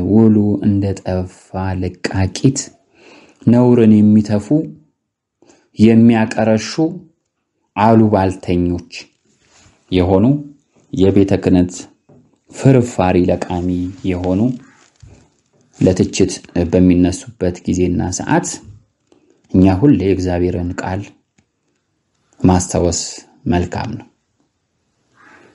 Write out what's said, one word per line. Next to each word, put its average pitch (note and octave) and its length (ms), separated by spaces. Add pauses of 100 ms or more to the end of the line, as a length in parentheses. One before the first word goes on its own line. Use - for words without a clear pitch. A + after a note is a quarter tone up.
ውሉ A2 280 (280)
እንደጠፋ F#2+ 840 (260)
ልቃቂት F#2 840 (880)
ነውርን A#2+ 460
የሚተፉ G#2 540 (1300)
የሚያቀረሹ A2 920 (1040)
አሉባልተኞች F#2+ 1160 (1000)
የሆኑ F#2 340 (680)
የቤተ G2 420
ክህነት F2+ 380 (800)
ፍርፋሪ F#2+ 720
ለቃሚ F2+ 460 (340)
የሆኑ F#2 380 (1400)
ለትችት F#2+ 520 (360)
በሚነሱበት F2+ 960
ጊዜና F2+ 400 (100)
ሰዓት - 360 (1040)
እኛ F#2 240
ሁሌ A2 260
የእግዚአብሔርን F2+ 720
ቃል F#2+ 280 (1400)
ማስታወስ F2 640 (440)
መልካም F2+ 480
ነው። - 140 (1500)